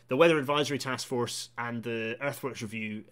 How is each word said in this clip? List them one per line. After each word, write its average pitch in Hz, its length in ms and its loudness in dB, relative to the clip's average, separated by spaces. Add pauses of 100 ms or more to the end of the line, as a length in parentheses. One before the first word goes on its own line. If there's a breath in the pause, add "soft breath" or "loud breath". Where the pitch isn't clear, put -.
the 127 100 0
Weather 160 220 8
Advisory 143 400 0
Task 127 260 -4
Force - 520 -4
and 120 260 -6
the 110 380 -4
Earthworks 135 420 -6
Review, 107 480 -8